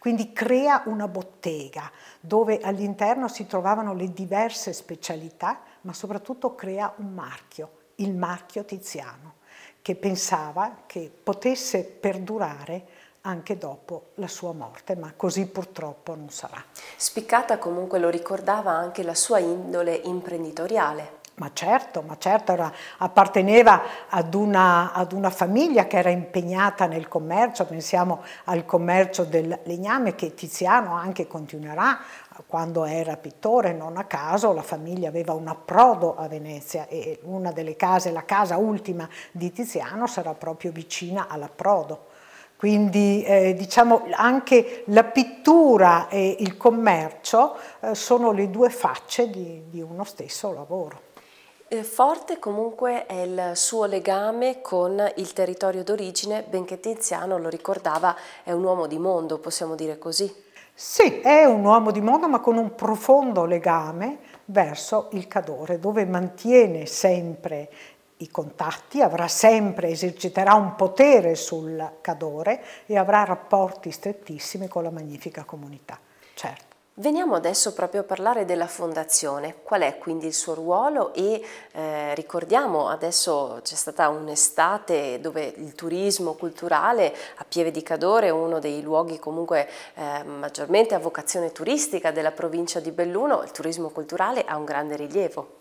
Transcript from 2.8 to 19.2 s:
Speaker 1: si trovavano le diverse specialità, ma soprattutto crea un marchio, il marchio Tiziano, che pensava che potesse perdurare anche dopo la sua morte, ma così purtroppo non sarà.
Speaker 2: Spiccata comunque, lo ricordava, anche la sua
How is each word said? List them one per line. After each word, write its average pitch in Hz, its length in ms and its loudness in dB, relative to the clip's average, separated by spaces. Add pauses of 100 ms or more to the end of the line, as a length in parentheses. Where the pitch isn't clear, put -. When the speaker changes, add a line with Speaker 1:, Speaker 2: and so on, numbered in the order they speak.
Speaker 1:
si - 180 -10
trovavano 202 480 0
le 185 180 -6
diverse 196 600 -4
specialità, 165 880 -8 (220)
ma 185 100 -12
soprattutto 233 640 -8
crea 196 400 -6
un 196 180 -12
marchio, 156 560 -16 (260)
il 196 180 -4
marchio 180 500 -6
Tiziano, 147 720 -16 (460)
che 180 140 -6
pensava 185 920 -4
che 165 220 -12 (140)
potesse 208 640 -2
perdurare 185 1300 -8 (140)
anche 185 320 -8
dopo 160 580 -14
la 196 120 -10
sua 170 260 -12
morte, 143 440 -10
ma 160 200 -14
così 185 300 -2
purtroppo 165 680 -12
non 151 140 -16
sarà. - 300 -14 (360)
Speaker 2:
Spiccata 233 600 0
comunque, 180 440 -4
lo 170 80 2
ricordava, 190 640 -2
anche 175 320 -4
la 165 100 -4
sua 214 240 2